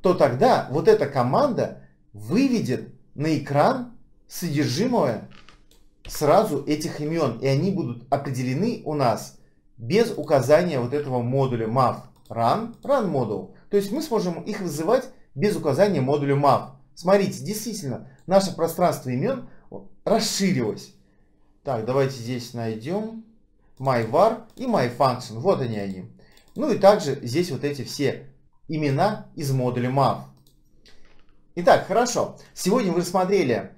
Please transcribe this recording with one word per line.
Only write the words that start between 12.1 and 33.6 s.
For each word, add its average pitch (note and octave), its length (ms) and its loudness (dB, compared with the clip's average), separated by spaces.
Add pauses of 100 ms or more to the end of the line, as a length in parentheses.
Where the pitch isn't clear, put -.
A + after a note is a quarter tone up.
run, C3+ 540 0
run A#3+ 280 0
module. C#3 440 -4 (160)
То G3+ 60 2
есть G3 160 0
мы D4+ 100 -4
сможем F3+ 400 -2
их G#3 180 -8
вызывать F3 480 0 (260)
без E3+ 220 0
указания D#3 440 2
модуля C#3 340 0
mav. C#3 360 2 (240)
Смотрите, F#3 500 0
действительно, F3+ 680 -8 (160)
наше F#3+ 280 2
пространство E3 560 -2
имен G#3+ 380 -4 (560)
расширилось. D3 920 -2 (680)
Так, A#2 220 -4
давайте C3 320 0
здесь A#2 380 -8
найдем B2 720 -6 (540)
my B2 320 0
var G3+ 320 2 (140)
и B3+ 100 -8
my D3 280 0
function. A#2+ 440 -2
Вот D#3 220 0
они, A#2 180 -4
они. F#2+ 260 -8 (520)
Ну B3+ 160 -2
и F#3 60 -2
также F#3+ 440 4
здесь D3 280 -2
вот A#2+ 120 -6
эти C#3 220 -4
все - 420 -4 (400)
имена D#3+ 680 -2
из C#3 160 -4
модуля B2 380 -2
mav. B2+ 320 0 (1300)
Итак, F3 320 6
хорошо. G3 500 0 (160)
Сегодня G3 400 2
вы F3 80 2
рассмотрели E3+ 760 0